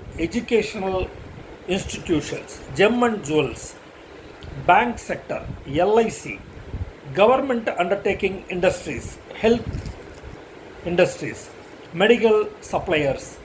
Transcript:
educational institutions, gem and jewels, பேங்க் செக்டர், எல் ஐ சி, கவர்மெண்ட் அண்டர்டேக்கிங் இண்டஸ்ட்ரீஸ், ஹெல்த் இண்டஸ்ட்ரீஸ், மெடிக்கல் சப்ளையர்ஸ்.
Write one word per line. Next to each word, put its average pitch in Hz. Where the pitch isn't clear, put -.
educational 190
institutions, -
gem 233
and 226
jewels, 143
பேங்க் 220
செக்டர், 135
எல் 190
ஐ -
சி, 117
கவர்மெண்ட் 247
அண்டர்டேக்கிங் 185
இண்டஸ்ட்ரீஸ், 175
ஹெல்த் 233
இண்டஸ்ட்ரீஸ், 170
மெடிக்கல் 214
சப்ளையர்ஸ். 151